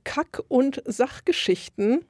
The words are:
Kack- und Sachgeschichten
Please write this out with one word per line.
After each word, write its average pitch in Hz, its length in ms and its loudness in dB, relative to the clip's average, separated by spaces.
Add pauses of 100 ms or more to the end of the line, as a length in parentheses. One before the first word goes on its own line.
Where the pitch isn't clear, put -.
Kack- - 440 -4
und 269 380 2
Sachgeschichten 240 1200 0